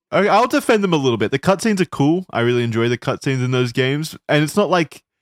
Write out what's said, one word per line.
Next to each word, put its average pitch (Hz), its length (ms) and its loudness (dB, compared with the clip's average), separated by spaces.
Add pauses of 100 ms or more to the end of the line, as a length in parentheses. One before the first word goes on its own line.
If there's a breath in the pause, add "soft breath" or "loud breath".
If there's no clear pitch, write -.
(100)
I, 190 160 2
I'll 208 220 4
defend 240 340 2
them 185 120 0
a - 20 2
little 131 220 0
bit. 104 120 0
The 139 80 -2
cutscenes 190 420 0
are 180 40 2
cool. 165 460 0
I 113 100 -4
really 120 240 0
enjoy 113 240 0
the 120 100 0
cutscenes 131 460 -4
in 127 80 -4
those 127 200 0
games. 139 440 -4 (120)
And 151 140 2
it's 151 140 -2
not 202 140 2
like, 175 320 -2 (200)